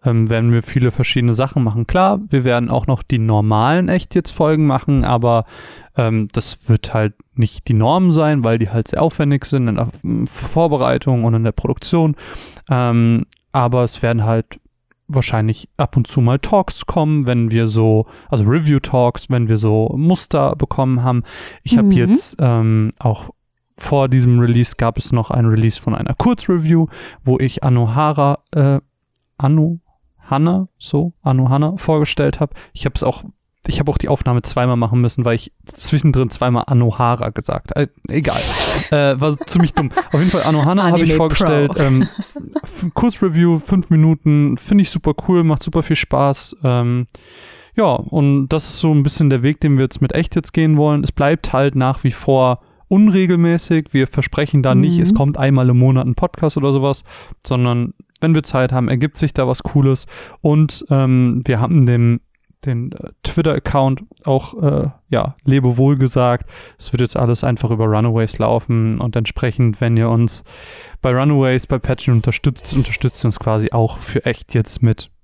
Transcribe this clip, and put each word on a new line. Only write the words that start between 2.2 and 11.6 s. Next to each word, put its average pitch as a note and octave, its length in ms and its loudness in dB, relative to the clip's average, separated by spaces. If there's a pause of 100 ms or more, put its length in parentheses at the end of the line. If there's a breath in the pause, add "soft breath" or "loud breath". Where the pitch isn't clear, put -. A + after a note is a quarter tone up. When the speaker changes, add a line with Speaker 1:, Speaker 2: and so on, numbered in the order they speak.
Speaker 1:
wir C3+ 120 2
werden A#2+ 280 0
auch B2 160 -2
noch C3 160 0
die B2+ 160 -2
normalen A2 680 2
Echt F#3 280 -2
jetzt F3 160 -2
Folgen D#3 340 0
machen, C3+ 400 0
aber, A#2 400 0 (500 loud breath)
ähm, A2 380 0
das - 340 -8
wird - 280 0
halt G#2+ 180 0 (220)
nicht - 320 -4
die A#2+ 80 0
Norm D#3+ 360 2
sein, D3+ 320 0
weil A2+ 140 0
die A2 140 -2
halt A2+ 160 -2
sehr - 160 -2
aufwendig C#3+ 420 0
sind C3 220 -2
in G#2+ 80 -2
der A2+ 140 -2
F-, - 120 -18 (260)
Vorbereitung B2+ 960 -2
und A2+ 120 2
in A2+ 80 0
der A#2 80 0
Produktion. - 640 -2 (560 loud breath)